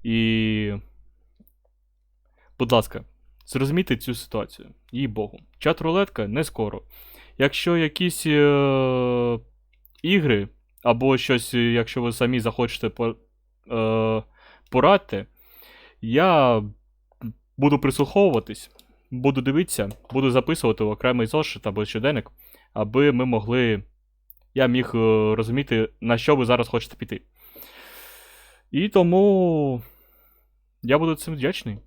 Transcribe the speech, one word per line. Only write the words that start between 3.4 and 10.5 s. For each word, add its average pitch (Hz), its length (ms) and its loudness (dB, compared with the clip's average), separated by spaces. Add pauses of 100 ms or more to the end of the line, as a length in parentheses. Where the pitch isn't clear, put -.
зрозумійте 139 520 -2
цю 120 180 -6
ситуацію. - 540 -10 (220)
Їй-богу. 110 480 -6 (200)
Чат-рулетка 160 680 -2
не 135 160 -4
скоро. 104 380 -6 (560)
Якщо 170 400 0
якісь, 165 480 -2
е... 131 1120 2 (640)
ігри, 147 440 2 (360)